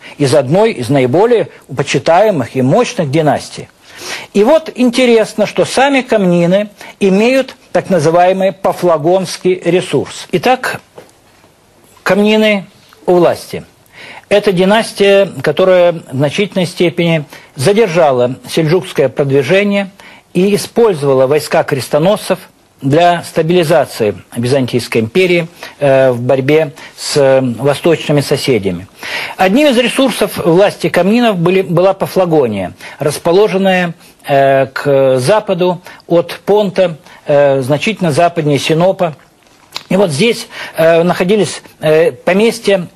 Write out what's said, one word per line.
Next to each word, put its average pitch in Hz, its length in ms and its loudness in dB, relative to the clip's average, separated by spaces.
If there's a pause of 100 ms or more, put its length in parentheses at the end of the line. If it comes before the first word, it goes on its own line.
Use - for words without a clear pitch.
(160)
из 135 160 0
одной 156 380 2
из 123 200 -8
наиболее 160 580 2 (260)
почитаемых 160 800 0
и 131 80 -2
мощных 165 480 0
династий. 143 580 -4 (640)
И 202 120 2
вот 320 320 2
интересно, 233 680 2
что - 200 -2
сами 269 380 0
Комнины 190 680 0 (320)
имеют 226 560 0 (160)
так 175 180 -2
называемый 180 600 2
пафлагонский 180 1120 -2
ресурс. 165 640 -2
Итак, 240 500 -2 (1200)
Комнины 208 600 0 (400)
у 180 80 2
власти. 131 500 0 (640)
Это 202 220 2
династия, 196 800 2 (120)
которая 185 500 2
в 165 180 -12
значительной 165 560 -2
степени 170 580 -2 (320)
задержала 151 800 2 (120)
сельджукское 156 600 0
продвижение 185 800 0 (420)
и 196 220 0
использовала 143 720 0
войска 151 360 0
крестоносцев 165 760 -2 (420)
для 165 420 2
стабилизации 156 920 0 (180)
Византийской 123 680 -2
империи, 175 440 0 (320)
э, 135 320 2
в 120 120 -4
борьбе 139 500 0 (240)
с, - 200 -8
э, 135 260 4
восточными 143 800 -2
соседями. 98 640 -4 (480)
Одним 226 320 2
из 240 100 2
ресурсов 233 600 -2
власти 175 500 2
Комнинов 208 480 0
были, 185 240 0
была 185 320 0
Пафлагония, 151 800 -2 (260)
расположенная, 180 960 0 (320)
э, 135 400 2
к 135 520 0
западу 180 600 -2 (280)
от 170 360 -2
Понта, 190 520 0 (300)
э, 143 340 2
значительно 156 500 -2
западнее 147 480 0
Синопа. 170 560 0 (760)
И 175 60 2
вот 196 140 2
здесь, 214 380 -2 (280)
э, 165 260 4
находились, 180 600 -2 (180)
э, 156 300 2
поместья 196 840 -2